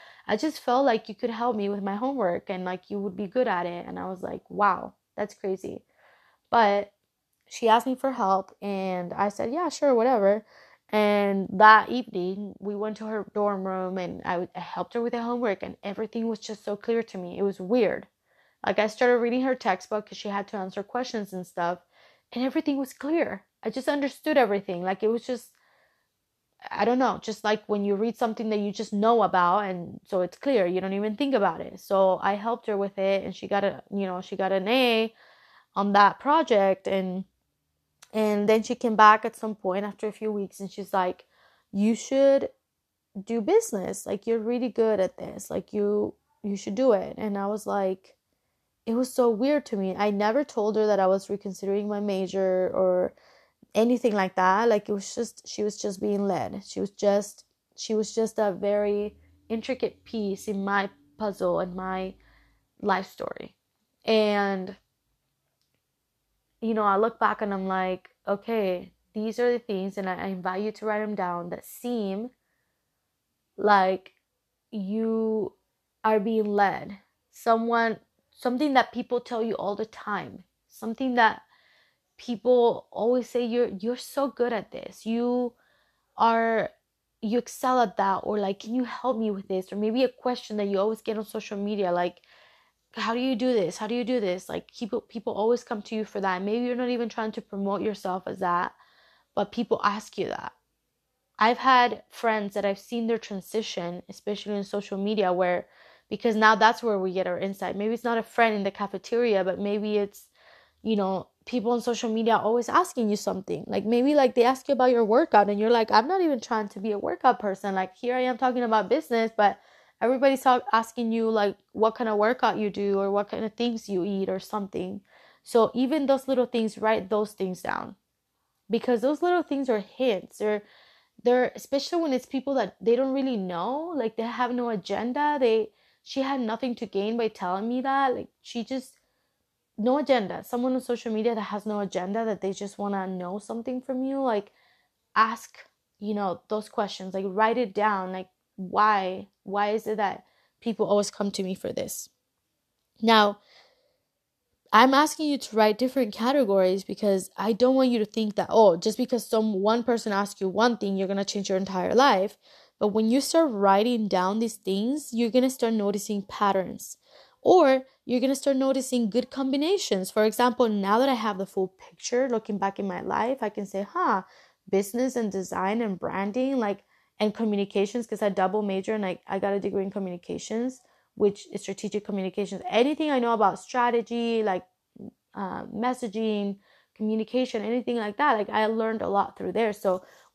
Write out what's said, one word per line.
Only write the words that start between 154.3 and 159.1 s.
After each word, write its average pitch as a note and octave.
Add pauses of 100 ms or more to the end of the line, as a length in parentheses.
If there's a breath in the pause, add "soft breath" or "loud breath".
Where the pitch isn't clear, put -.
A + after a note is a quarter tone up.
I'm B3+
asking D4+
you C#4+
to -
write G#3+
different B3+
categories G3
because G3
I G#3
don't B3
want C4
you A#3+
to G#3+
think G#3+
that, F#3+
oh, G3+
just G#3+
because A#3+